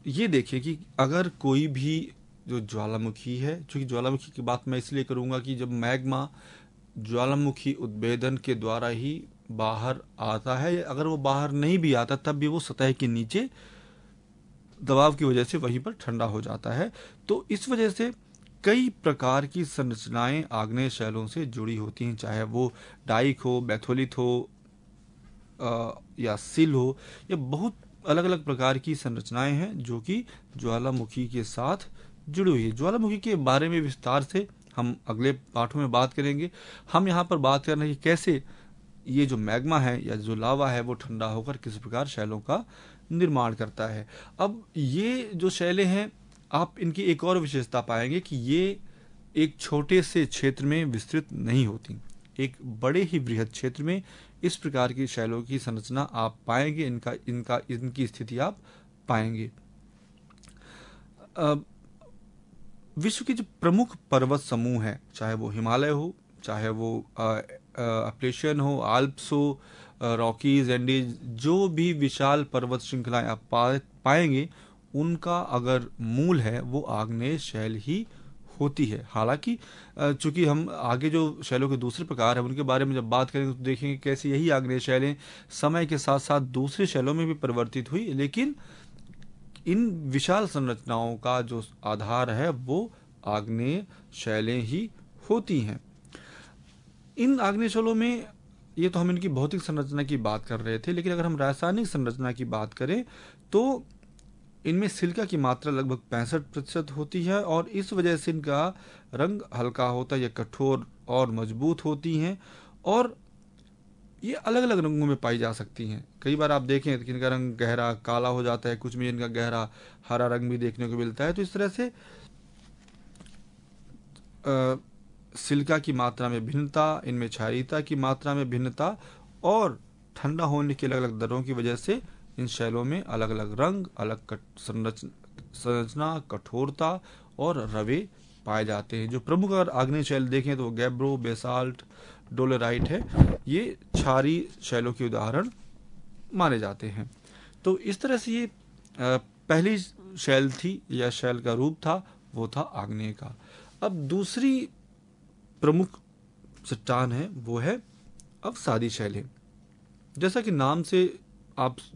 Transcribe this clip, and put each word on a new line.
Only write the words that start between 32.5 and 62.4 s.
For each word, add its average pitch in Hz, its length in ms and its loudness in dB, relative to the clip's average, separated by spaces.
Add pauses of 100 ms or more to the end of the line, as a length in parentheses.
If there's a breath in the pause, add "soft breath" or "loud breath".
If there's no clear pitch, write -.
हुई 120 120 4
है। 110 80 0
ज्वालामुखी 208 460 0
के 208 180 0
बारे 139 340 4
में 170 120 2
विस्तार 135 420 0
से 190 240 -2 (280)
हम 120 220 -2 (100)
अगले 120 240 2
पाठों 123 480 -2
में 139 120 0
बात 123 220 4
करेंगे। 143 380 -2 (420 loud breath)
हम 185 140 4
यहाँ 175 160 4
पर 170 140 0
बात 139 280 4
कर 156 120 2
रहे 151 100 0
हैं 147 100 -2
कि - 60 -16
कैसे 165 400 4 (640 loud breath)
ये 139 180 4
जो 131 120 0
मैग्मा 123 420 2
है 123 280 0
या 110 80 -2
जो 107 200 -4
लावा 131 360 2
है, 120 100 0
वो 120 120 -4
ठंडा 113 320 -6
होकर 113 320 -4
किस 107 200 -8
प्रकार 120 300 -4
शैलों 107 320 -4
का 170 260 -2 (460 loud breath)
निर्माण 151 420 2
करता 110 340 -6
है। 107 200 -8 (320 loud breath)
अब 208 280 -2 (100)
ये 208 580 0
जो 175 140 2
शैलें 180 360 2
हैं, 202 260 0 (400)
आप 170 280 0
इनकी 170 240 -2
एक 170 200 2
और 185 140 4
विशेषता 135 440 -2
पाएंगे 120 380 0
कि 180 160 -8
ये 160 440 0 (560 soft breath)
एक 151 240 2
छोटे 147 420 2
से 160 240 2
क्षेत्र 135 400 0
में 156 200 2
विस्तृत 135 480 -4
नहीं 120 340 2
होती, 107 300 -8 (420)
एक 131 220 -2
बड़े 127 420 0
ही 165 160 0
बृहद 113 300 -2
क्षेत्र 127 340 -6
में 185 200 -2 (400 loud breath)
इस 175 140 0
प्रकार 127 360 0
की 131 140 -2
शैलों 117 360 -2
की 127 160 -4
संरचना 117 420 -4
आप 113 360 -2 (100)
पाएंगे, 147 400 0
इनका, 120 260 -4 (140)
इनका, 120 320 0 (100)
इनकी 127 380 -2
स्थिति 117 300 -8
आप 170 200 -2 (500 loud breath)
पाएंगे। 113 440 0 (1900 loud breath)
अ, 147 160 2 (1400)